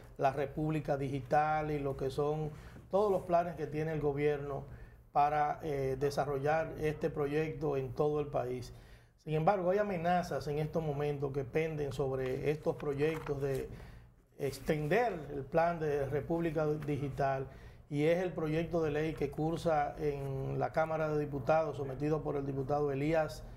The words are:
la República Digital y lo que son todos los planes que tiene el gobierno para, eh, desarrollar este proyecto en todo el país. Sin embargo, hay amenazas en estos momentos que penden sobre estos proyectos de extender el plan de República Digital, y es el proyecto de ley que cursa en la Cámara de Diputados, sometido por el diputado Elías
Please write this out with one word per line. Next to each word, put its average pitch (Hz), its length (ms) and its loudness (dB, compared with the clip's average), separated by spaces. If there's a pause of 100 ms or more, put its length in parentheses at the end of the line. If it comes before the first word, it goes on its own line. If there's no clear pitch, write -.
(180)
la 139 140 4
República 147 680 0
Digital 151 720 0
y 151 80 0
lo 139 200 -2
que 135 120 -2
son 151 400 -2 (400)
todos 202 220 4
los 180 140 0
planes 170 300 2
que 151 120 -4
tiene 151 260 -2
el 151 80 -2
gobierno 143 600 0 (480)
para, 147 500 4
eh, 139 380 0
desarrollar 143 840 2
este 151 300 0
proyecto 147 640 0
en 131 160 -2
todo 151 280 2
el 147 40 -2
país. 127 480 -4 (500)
Sin 156 120 -2
embargo, 175 340 4
hay 196 80 4
amenazas 175 720 0
en 147 100 -2
estos 151 240 0
momentos 143 500 0
que 139 120 -2
penden 147 500 -2
sobre 131 560 0
estos 151 260 0
proyectos 147 640 -2
de 135 300 -2 (720)
extender 156 720 0 (180)
el 143 120 -6
plan 165 360 2
de 143 280 0
República 156 580 0
Digital, 143 800 0 (460)
y 147 120 2
es 170 160 6
el 180 120 0
proyecto 160 520 0
de 151 80 2
ley 151 240 0
que 139 160 -2
cursa 160 680 0
en 139 600 -2
la 131 120 0
Cámara 160 380 2
de 151 80 2
Diputados, 147 600 2
sometido 143 440 0
por 147 140 -2
el 143 100 -2
diputado 139 460 0
Elías 151 520 0 (140)